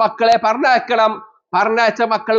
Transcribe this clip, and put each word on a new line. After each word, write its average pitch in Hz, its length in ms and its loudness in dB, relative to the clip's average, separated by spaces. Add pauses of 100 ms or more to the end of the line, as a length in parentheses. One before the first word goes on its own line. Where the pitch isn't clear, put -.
മക്കളെ 226 320 2 (100)
പറഞ്ഞയക്കണം. 240 680 0 (420)
പറഞ്ഞയച്ച 220 480 0 (120)
മക്കൾ 214 240 -4